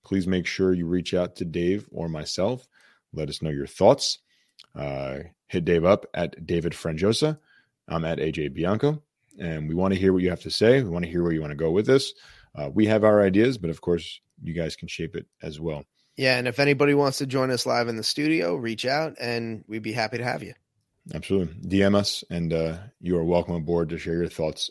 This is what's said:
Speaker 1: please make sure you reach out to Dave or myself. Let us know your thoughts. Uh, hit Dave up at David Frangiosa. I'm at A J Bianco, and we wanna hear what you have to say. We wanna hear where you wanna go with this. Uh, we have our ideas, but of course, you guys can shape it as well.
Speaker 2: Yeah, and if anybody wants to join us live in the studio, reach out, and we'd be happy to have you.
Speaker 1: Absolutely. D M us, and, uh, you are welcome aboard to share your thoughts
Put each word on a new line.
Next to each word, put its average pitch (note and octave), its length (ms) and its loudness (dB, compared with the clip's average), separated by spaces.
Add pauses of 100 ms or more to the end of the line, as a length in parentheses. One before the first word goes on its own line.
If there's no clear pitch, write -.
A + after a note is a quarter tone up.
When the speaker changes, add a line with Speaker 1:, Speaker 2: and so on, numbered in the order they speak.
Speaker 1:
please F#2+ 240 0
make F#2 180 2
sure F#2 280 2
you F2 120 0
reach F2 280 -2
out F2+ 240 0
to F#2 80 -6
Dave F2 460 -2
or E2+ 180 -6
myself. F2+ 580 -4 (460)
Let D2+ 160 -6
us D2 120 -10
know D#2+ 100 -4
your C#2 160 -6
thoughts. - 500 4 (580)
Uh, C2+ 440 -6 (280)
hit F2+ 160 -2
Dave E2 220 2
up G2 280 4
at E2 320 -6
David E2 280 -2
Frangiosa. G#2+ 640 0 (500)
I'm E2 160 -2
at D#2+ 160 -2
A D#2 120 0
J D2 180 -4
Bianco, G#2+ 520 0 (380)
and D#2 300 -6
we E2 60 -2
wanna F#2+ 200 2
hear F#2+ 160 4
what F#2 120 2
you F2+ 60 2
have F2 120 -4
to G2+ 100 -12
say. C3 300 6
We E2+ 80 -4
wanna E2+ 180 -4
hear F2 160 0
where E2+ 80 2
you D#2+ 100 0
wanna D2 140 -8
go D#2+ 160 0
with G#2 140 2
this. C3+ 280 2 (420)
Uh, D2 180 -6
we G#2+ 140 4
have G#2+ 180 4
our G#2+ 160 8
ideas, G#2+ 360 4
but E2+ 120 -4
of D#2 100 -6
course, E2+ 400 -2 (240)
you E2+ 100 -6
guys D#2+ 220 -4
can E2 120 -12
shape - 280 -8
it D#2+ 120 -12 (140)
as D#2 180 -12
well. D#2 260 -8 (320)
Speaker 2:
Yeah, C3 200 2
and B2 100 -2
if B2 120 -2
anybody C#3+ 360 4
wants C#3 240 2
to C#3+ 60 -4
join C3 260 0
us A#2+ 140 -2
live A#2+ 220 0
in A#2 80 -4
the G#2+ 80 -6
studio, E3 520 0
reach A#2 300 -4
out, D3 360 -2
and A#2 460 -4
we'd G#2+ 160 -8
be A2 100 -6
happy A#2 240 -2
to A#2+ 60 -6
have A#2+ 200 -6
you. F#2 100 -14 (600)
Speaker 1:
Absolutely. F2 420 -2 (100)
D G2 160 4
M G2+ 140 6
us, - 340 0
and, E2+ 220 -2
uh, E2 260 -2 (220)
you F2 180 0
are E2 60 0
welcome F2 320 0
aboard E2+ 340 -2
to E2 80 -6
share E2 180 -6
your E2+ 120 -2
thoughts D#2 440 -6